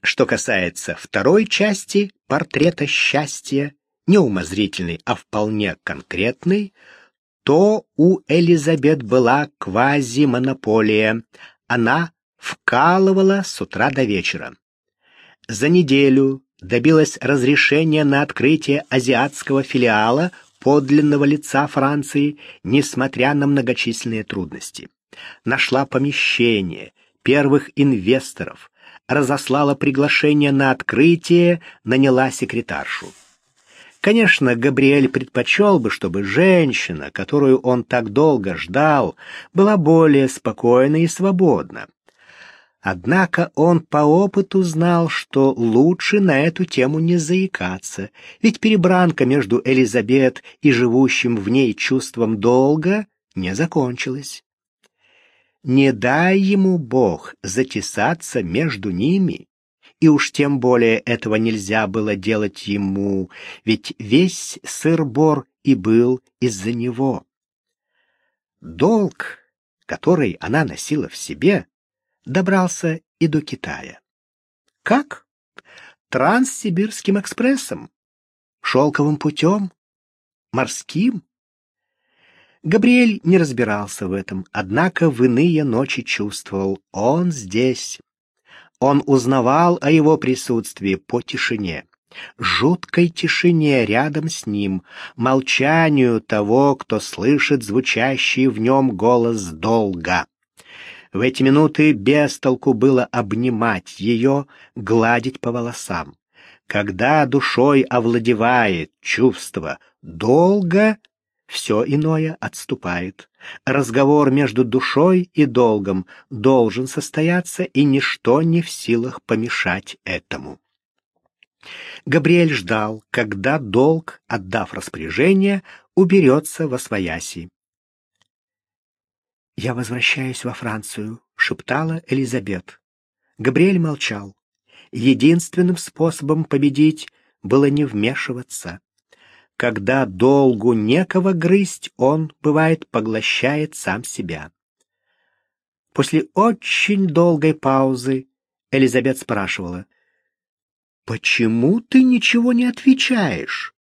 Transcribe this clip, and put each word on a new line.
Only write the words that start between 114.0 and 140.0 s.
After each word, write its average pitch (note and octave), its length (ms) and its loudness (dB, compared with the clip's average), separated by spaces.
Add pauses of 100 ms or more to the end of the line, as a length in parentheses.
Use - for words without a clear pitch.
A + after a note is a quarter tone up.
между C3 340 0
душой D#3 680 0
и D3+ 100 2
долгом G#2+ 640 0 (240)
должен A#2+ 560 2
состояться, E3+ 800 -4
и C#3 200 0
ничто C3+ 560 2
не E3 220 0
в - 80 -10
силах A#2 560 -4
помешать A2 800 -4
этому. D2 560 -12 (1500)
Габриэль D#3+ 480 4
ждал, G#2+ 560 -4
когда A#2 480 -2
долг, C3+ 720 0
отдав G2 440 -6
распоряжение, F#3 880 0 (320)
уберется E3 720 4
восвояси. F2 840 -8 (2000)
«Я A#2+ 200 -6
возвращаюсь B2 680 -6
во A#2+ 100 -8
Францию», A2 640 -10 (220)
шептала D#3+ 640 -4
Элизабет. A#2 720 -6 (560)
Габриэль E3 440 0
молчал. A2+ 560 -8 (560)
Единственным E3 840 2
способом D#3 680 -4
победить D3 640 0 (340)
было C3+ 260 2
не D3 160 0
вмешиваться. A#2+ 960 -6 (760)
Когда A#2+ 500 -2